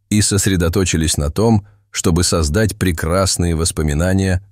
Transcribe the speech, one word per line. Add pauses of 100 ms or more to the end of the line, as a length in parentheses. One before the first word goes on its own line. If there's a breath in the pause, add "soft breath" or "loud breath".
и
сосредоточились
на
том, (240 soft breath)
чтобы
создать
прекрасные
воспоминания